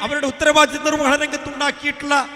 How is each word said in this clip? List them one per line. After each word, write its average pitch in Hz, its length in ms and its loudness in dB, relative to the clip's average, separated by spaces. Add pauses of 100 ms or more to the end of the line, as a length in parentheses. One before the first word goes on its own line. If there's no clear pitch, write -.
അവരുടെ 285 260 -2
ഉത്തരവാദിത്ത 294 560 4
നിർവഹണ 302 260 2 (100)
രംഗത്തുണ്ടാക്കിയിട്ടുള്ള 285 920 -4 (200)